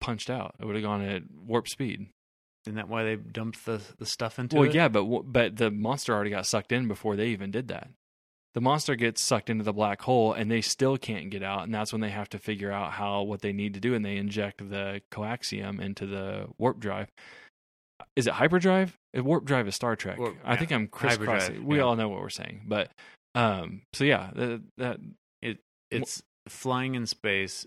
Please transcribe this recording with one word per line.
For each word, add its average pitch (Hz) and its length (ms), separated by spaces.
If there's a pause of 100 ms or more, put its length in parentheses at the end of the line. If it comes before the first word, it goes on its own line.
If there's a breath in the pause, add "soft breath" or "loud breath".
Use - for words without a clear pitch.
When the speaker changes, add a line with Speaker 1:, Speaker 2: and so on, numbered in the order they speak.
Speaker 1:
punched 117 300
out. 117 300
It 110 60
would 104 100
have 107 80
gone 104 180
at 98 200 (100)
warp 110 360
speed. 101 380 (600)
Speaker 2:
Isn't 107 100
that 101 120
why 113 140
they 110 140
dumped 110 480
the, 110 180 (160)
the 113 80
stuff - 320
into 127 180
Speaker 1:
Well, 143 120
Speaker 2:
it? 147 60
Speaker 1:
yeah, 165 140
but 107 120
w-, 110 240
but 117 320
the 110 160
monster 113 420
already 104 160
got 98 160
sucked - 240
in 123 160
before 104 300
they 110 140
even 98 200
did 120 180
that. - 220 (640)
The 117 60
monster 143 340
gets 117 260
sucked 117 300
into 110 140
the 107 80
black 104 300
hole, 117 300
and 107 160
they 113 120
still 135 360
can't 98 320
get 98 140
out, 98 220
and 110 100
that's 107 180
when 113 80
they 107 100
have 101 200
to 104 80
figure 101 320
out 98 220
how, 101 300
what 101 200
they 101 100
need 101 220
to 98 60
do, 120 140
and 107 100
they 101 120
inject 101 420 (120)
the 98 400
coaxium 104 680
into 98 260
the 98 400 (100)
warp 127 220
drive. 101 320 (1040 loud breath)
Is 120 100
it - 80
hyperdrive? 180 640 (200)
Uh, 127 80
warp 143 200
drive 131 220
is 98 80
Star 117 220
Trek. 92 220
Speaker 2:
Warp, 113 260
Speaker 1:
I 117 80
Speaker 2:
yeah. 117 60
Speaker 1:
think 165 140
I'm 110 160
crisscrossing. 113 380
Speaker 2:
Hyperdrive, 104 380
Speaker 1:
We 147 140
Speaker 2:
yeah. 139 40
Speaker 1:
all 120 140
know 110 120
what 95 120
we're 98 100
saying, - 360
but, 104 240 (440 loud breath)
um, 98 480 (100)
so 139 120
yeah, 98 300
that, 117 280 (160)
that 123 200 (440)
Speaker 2:
It, 113 160 (320)
Speaker 1:
w- 120 120
Speaker 2:
it's - 200 (260)
flying 127 460
in 120 120
space 98 600